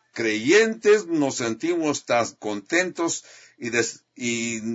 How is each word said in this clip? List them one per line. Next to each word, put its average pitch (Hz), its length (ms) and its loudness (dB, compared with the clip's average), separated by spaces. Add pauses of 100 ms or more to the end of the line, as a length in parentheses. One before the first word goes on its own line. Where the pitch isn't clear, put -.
(140)
creyentes 196 920 2
nos 147 300 0
sentimos 147 720 -2
tan 120 200 2 (100)
contentos 165 880 -4 (360)
y 120 100 -6
des-, 117 340 -2 (120)
y 117 440 -4 (160)